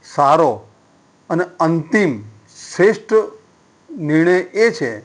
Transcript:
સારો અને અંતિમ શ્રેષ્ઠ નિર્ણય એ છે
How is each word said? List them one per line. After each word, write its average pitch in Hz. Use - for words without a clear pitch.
સારો 143
અને 175
અંતિમ 160
શ્રેષ્ઠ 214
નિર્ણય 165
એ 196
છે 120